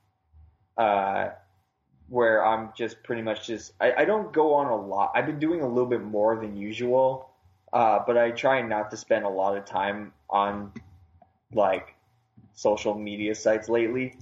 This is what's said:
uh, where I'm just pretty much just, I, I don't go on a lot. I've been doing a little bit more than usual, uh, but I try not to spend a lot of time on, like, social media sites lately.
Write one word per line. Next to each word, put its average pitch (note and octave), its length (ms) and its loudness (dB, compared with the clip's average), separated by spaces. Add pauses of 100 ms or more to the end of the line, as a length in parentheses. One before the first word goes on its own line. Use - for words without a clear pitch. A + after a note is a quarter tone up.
(760)
uh, G2 520 2 (800)
where A2+ 360 4
I'm A2 320 0
just A2+ 280 -8
pretty A#2 180 -6
much A2 240 -4
just, A2 340 -10
I, B2 180 4
I D3 60 4
don't G3+ 280 -2
go D#3 220 4
on C#3+ 120 2
a A#2 100 0
lot. G2 380 -2
I've B2+ 120 0
been D3+ 120 -6
doing D#3+ 220 -2
a C3+ 80 -2
little B2 200 0
bit A#2 140 -2
more G#2+ 380 0
than G#2 160 -10
usual, B2 760 0 (420)
uh, A2 320 4
but A#2+ 140 2
I A#2 140 4
try C3 300 2
not G#2+ 280 -4
to A2+ 60 -12
spend A2 280 -2
a G2+ 60 -4
lot F#2+ 260 0
of G2+ 80 -8
time G2+ 480 -4 (160)
on, G2+ 440 -2 (800)
like, F#2+ 420 0 (600)
social G#2+ 440 0
media G#2 380 -4
sites A2 320 0
lately. A#2 540 -2